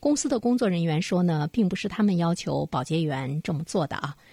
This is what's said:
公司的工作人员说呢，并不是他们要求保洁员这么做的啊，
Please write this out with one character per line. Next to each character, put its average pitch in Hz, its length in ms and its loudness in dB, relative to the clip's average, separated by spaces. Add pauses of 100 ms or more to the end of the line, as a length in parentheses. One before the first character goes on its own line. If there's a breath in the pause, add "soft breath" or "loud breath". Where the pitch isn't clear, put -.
公 294 160 2
司 294 120 -2
的 262 120 0
工 247 180 2
作 240 100 2
人 175 140 2
员 165 180 2
说 180 220 2
呢， 156 300 2
并 214 160 2
不 185 80 -2
是 - 100 -6
他 208 160 -2
们 202 140 4
要 170 180 2
求 147 320 -4
保 135 160 -2
洁 160 180 -2
员 139 420 -2
这 - 120 -2
么 147 80 -4
做 165 240 -2
的 - 120 -6
啊， 143 180 -8 (160 loud breath)